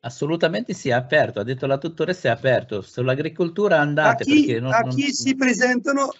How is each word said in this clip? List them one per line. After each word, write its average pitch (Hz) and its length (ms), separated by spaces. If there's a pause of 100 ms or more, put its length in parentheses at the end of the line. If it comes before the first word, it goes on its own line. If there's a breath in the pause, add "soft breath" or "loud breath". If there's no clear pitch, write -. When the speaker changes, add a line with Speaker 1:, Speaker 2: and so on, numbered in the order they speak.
Speaker 1:
Assolutamente 165 720
sì, - 160
è 120 40
aperto, 127 460
ha 104 40
detto 131 240
la 135 80
dottoressa 165 540
è - 20
aperto, 110 500
sull'agricoltura 160 960
andate 151 440
Speaker 2:
A - 20
chi, 294 200
Speaker 1:
perché 117 140
non, 131 140
Speaker 2:
a 226 60
Speaker 1:
non 254 160
Speaker 2:
chi 277 180
si 262 220
presentano? 254 840